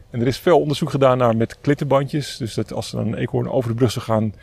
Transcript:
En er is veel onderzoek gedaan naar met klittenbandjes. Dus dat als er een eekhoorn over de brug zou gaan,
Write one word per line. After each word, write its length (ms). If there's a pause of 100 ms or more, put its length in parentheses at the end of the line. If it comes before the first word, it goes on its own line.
En 120
er 60
is 100
veel 220
onderzoek 300
gedaan 280
naar 200
met 240
klittenbandjes. 760
Dus 160
dat 200
als 200
er 60
een 160
eekhoorn 340
over 200
de 60
brug 160
zou 140
gaan, 380